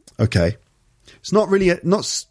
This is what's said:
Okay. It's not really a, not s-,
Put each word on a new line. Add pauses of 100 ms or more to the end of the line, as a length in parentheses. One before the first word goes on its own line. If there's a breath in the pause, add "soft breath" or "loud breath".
(200)
Okay. (640 soft breath)
It's
not
really
a,
not
s-,